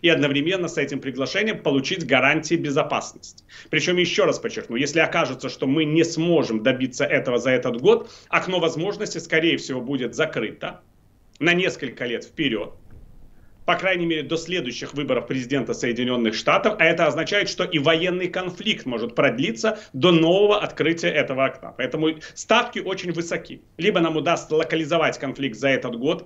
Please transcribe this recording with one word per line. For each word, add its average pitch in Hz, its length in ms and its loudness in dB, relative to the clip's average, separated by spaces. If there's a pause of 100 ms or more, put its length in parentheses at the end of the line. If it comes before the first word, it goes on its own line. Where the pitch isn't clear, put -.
и 170 80 6
одновременно 151 580 0
с - 80 -8
этим 139 240 -4
приглашением 135 640 -4
получить 147 440 0
гарантии 143 500 2
безопасности. - 880 -4 (260)
Причем, 160 260 0
еще 180 300 2
раз 135 120 0
подчеркну, 113 380 -6
если 143 240 0
окажется, 156 480 0
что - 180 -4
мы 151 180 2
не 156 200 4
сможем 156 580 2
добиться 127 420 0
этого 127 340 0
за 127 120 2
этот 123 300 0
год, 226 300 4 (180)
окно 175 320 0
возможностей, 170 600 -2
скорее 160 360 2
всего, 131 240 -6
будет 123 340 -4
закрыто - 640 -4 (600)
на 170 140 4
несколько 151 500 -2
лет 117 200 -6
вперед. 120 500 -4 (920)
По 175 100 2
крайней 175 320 0
мере, 160 160 -2
до 139 140 -4
следующих 139 580 -6
выборов 131 320 -2
президента 127 480 -2
Соединенных 120 640 0
Штатов, 190 420 2
а 165 60 6
это 165 240 4
означает, 160 400 0
что - 160 -2
и 175 160 0
военный 170 480 2
конфликт 185 580 -4
может 117 300 -4
продлиться 165 640 0 (120)
до 165 200 4
нового 190 480 6
открытия 165 480 0
этого 135 380 0
окна. - 300 -8
Поэтому 156 340 -2 (240)
ставки 233 440 0
очень 180 320 -6
высоки. 170 520 -8 (140)
Либо 185 220 2
нам 160 180 2
удастся 156 380 0
локализовать 160 640 2
конфликт 127 400 -6
за 135 120 2
этот 120 260 -2
год, 156 300 -2